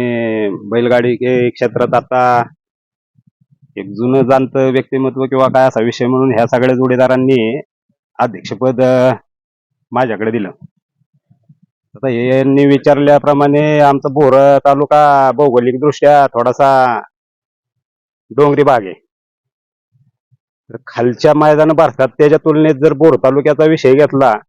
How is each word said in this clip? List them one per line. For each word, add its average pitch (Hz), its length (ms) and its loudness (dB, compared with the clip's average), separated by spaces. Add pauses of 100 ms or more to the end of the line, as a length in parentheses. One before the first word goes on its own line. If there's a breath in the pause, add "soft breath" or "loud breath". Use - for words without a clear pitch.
(720)
बैलगाडी 120 440 0
के-, 123 360 -2
क्षेत्रात 120 440 -4
आता 123 480 0 (1300)
एक 98 100 -12
जुनं 120 440 -2
जाणतं 131 400 0
व्यक्तिमत्व 131 540 -4
किंवा 131 240 0
काय 131 200 2
असा 120 140 -2
विषय 120 240 -4
म्हणून 131 280 0
ह्या 117 120 0
सगळ्या 127 280 0
जोडीदारांनी 127 840 0 (580)
अध्यक्षपद, 123 640 -4
अ, 127 300 2 (760)
माझ्याकडे 110 400 -4
दिलं. 107 200 -6 (1400)
आता 120 140 -8
यांनी 131 580 0
विचारल्याप्रमाणे 143 1120 2
आमचा 139 300 0
बोर 139 560 4
तालुका 143 720 2
भौगोलिकदृष्ट्या 135 920 0
थोडासा 127 760 0 (1400)
डोंगरी 143 260 2
भाग 135 220 2
आहे. 87 220 -14 (1700)
तर 113 40 -18 (100)
खालच्या 123 480 -2
मैदान 151 380 2
भरतात 143 360 0
त्याच्या 151 300 2
तुलनेत 156 360 0
जर 143 180 0
बोर 147 220 2
तालुक्याचा 139 500 0
विषय 151 300 2
घेतला 135 440 0 (100)